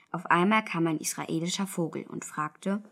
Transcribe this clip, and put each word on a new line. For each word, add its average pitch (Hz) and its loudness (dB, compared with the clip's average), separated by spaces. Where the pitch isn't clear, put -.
Auf 170 -6
einmal 202 6
kam 165 0
ein 160 0
israelischer 175 -2
Vogel - -4
und - -10
fragte: 196 -4